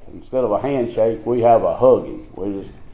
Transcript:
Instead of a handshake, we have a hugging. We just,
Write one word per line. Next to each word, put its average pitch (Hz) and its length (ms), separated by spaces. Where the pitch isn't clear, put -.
Instead 123 300
of 107 80
a 98 80
handshake, 123 680
we 120 140
have 110 240
a 85 120
hugging. 117 580
We 98 280
just, - 80